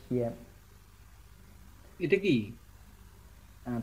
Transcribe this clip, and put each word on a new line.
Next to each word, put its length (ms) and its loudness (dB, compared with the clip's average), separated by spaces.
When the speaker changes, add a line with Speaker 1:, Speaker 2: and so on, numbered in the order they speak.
Speaker 1:
ইএম। 200 0
Speaker 2:
এটা 180 6
কি? 120 6
Speaker 1:
আহ, 160 -4